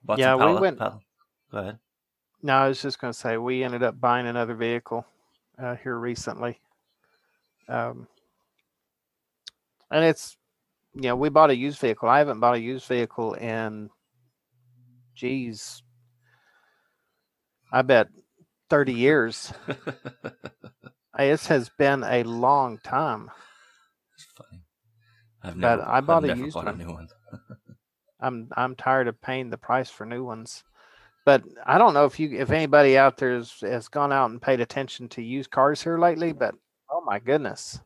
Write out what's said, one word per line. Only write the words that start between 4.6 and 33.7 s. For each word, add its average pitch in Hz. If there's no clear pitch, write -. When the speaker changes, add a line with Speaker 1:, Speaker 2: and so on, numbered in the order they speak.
Speaker 2:
uh, 123
here 123
recently. 117
Um, 120
and 156
it's, -
you 135
know, 123
we 143
bought 151
a 127
used 139
vehicle. 113
I 131
haven't 139
bought 120
a 117
used 127
vehicle 117
in, 110
geez, 123
I 127
bet 127
thirty 139
years. 120
Speaker 1:
<laughs> -
Speaker 2:
It 139
has 131
been 139
a 123
long 120
time. 127
Speaker 1:
It's -
funny. -
I've 90
Speaker 2:
But 117
Speaker 1:
never, -
Speaker 2:
I 127
bought 156
Speaker 1:
I've 151
Speaker 2:
a -
Speaker 1:
never 123
Speaker 2:
used 151
Speaker 1:
bought 165
a -
Speaker 2:
one. 90
Speaker 1:
new 85
one. 82
<laughs> -
Speaker 2:
I'm, 123
I'm 127
tired 131
of 110
paying 127
the 113
price 127
for -
new 120
ones. 113
But 135
I 135
don't 208
know 143
if -
you, 139
if 131
anybody 147
out 135
there 127
has, 117
has 110